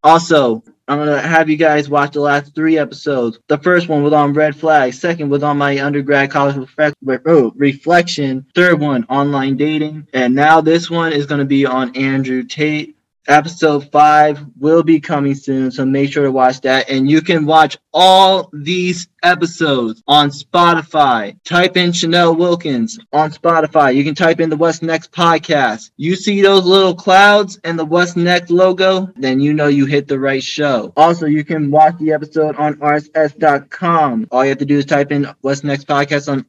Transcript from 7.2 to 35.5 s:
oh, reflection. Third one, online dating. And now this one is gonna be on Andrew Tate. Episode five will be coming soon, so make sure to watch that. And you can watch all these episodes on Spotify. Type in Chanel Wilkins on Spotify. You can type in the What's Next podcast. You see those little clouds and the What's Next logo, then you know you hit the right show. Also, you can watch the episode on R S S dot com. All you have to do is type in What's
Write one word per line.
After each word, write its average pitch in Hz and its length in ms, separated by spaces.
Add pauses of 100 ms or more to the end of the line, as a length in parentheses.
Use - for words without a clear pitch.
oh, 147 280
reflection. 139 920 (100)
Third 175 260
one, 135 280
online 139 480
dating. 151 560
And 127 220
now 156 260
this 165 300
one 165 220
is 143 140
gonna 143 180
be 139 200
on 127 320
Andrew 135 460
Tate. 151 540 (300)
Episode 151 640
five 151 540 (140)
will 160 240
be 156 180
coming 143 340
soon, 131 360
so 131 160
make 139 260
sure 143 120
to 135 60
watch 131 300
that. 131 300
And 135 200
you 156 120
can 165 240
watch 156 320 (120)
all 185 640
these 175 560 (140)
episodes 160 840
on 147 220
Spotify. 147 1120
Type 180 360
in 175 140
Chanel 170 440
Wilkins 165 640 (160)
on 156 160
Spotify. 156 640
You 139 100
can 151 100
type 165 260
in 165 100
the 151 80
What's 165 240
Next 165 280
podcast. 156 840
You 170 200
see 202 260
those 190 240
little 185 280
clouds 196 680
and 165 140
the 160 80
What's 175 280
Next 175 360
logo, 185 680
then 131 240
you 147 140
know 151 140
you 143 180
hit 143 200
the 139 140
right 135 220
show. 135 520
Also, 170 300
you 151 200
can 151 260
watch 156 280
the 156 140
episode 151 440
on 151 260
R 147 140
S 147 180
S 151 180
dot 143 380
com. 151 600
All 131 140
you 139 60
have 135 80
to 143 80
do 143 100
is 139 80
type 143 280
in 143 140 (140)
What's 139 240